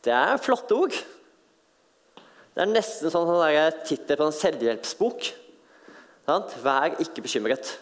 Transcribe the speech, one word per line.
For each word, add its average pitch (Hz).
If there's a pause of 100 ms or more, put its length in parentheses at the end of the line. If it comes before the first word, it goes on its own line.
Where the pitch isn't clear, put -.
Det 120
er 202
flotte 247
ord. 277 (1600)
Det -
er 202
nesten 202
sånn, 170
sånn 170
der 156
tittel 143
på 151
en 151
selvhjelpsbok. 135 (960)
Sant? -
Vær 139
ikke -
bekymret. 117